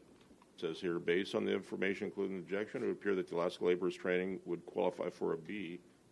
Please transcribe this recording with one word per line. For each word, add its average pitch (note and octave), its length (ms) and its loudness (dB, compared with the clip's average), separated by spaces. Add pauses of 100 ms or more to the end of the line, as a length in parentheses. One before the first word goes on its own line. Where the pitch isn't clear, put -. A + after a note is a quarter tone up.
(560)
says D#2+ 240 -2
here, E2+ 180 0
"Based F2 360 2
on G#2 100 2
the G2 100 2
information G2 520 0
included F#2 280 -2
in F#2 40 -4
the F2 60 -6
objection, G#2 380 -2
it G#2+ 40 0
would G2 60 2
appear G2 220 0
that F#2 140 0
the E2 80 -4
Alaska F2+ 280 0
Laborers F2+ 320 4
Training F#2 480 0
would E2+ 220 -4
qualify F2+ 420 0
for F2 240 0
a E2 60 0
B F2 420 -8 (320)